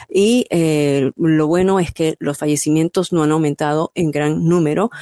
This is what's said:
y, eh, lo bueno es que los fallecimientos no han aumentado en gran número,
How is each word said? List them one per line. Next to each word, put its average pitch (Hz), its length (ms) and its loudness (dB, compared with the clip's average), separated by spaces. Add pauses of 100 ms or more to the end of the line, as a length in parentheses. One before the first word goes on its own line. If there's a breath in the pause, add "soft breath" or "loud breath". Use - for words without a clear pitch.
y, 226 420 2
eh, 147 680 0
lo 156 320 2
bueno 185 320 2
es 165 120 -2
que 160 280 -2
los 147 180 -4
fallecimientos 156 760 0
no 160 120 2
han 151 80 2
aumentado 156 640 -2
en 156 160 -2
gran 151 380 -2
número, 170 420 0 (120 loud breath)